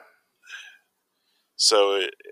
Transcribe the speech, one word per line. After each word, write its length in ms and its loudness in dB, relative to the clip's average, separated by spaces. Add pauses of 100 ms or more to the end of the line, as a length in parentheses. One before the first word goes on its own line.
(1600)
So, 360 2
it, 200 -4 (180)